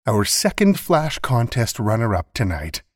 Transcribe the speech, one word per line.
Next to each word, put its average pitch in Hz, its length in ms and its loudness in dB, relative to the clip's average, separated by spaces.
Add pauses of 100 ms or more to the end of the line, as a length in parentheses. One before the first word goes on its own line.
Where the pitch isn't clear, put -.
Our 104 200 2
second 196 520 2
Flash 156 420 0
contest 120 580 0
runner-up 107 560 -2
tonight 78 480 -4 (140)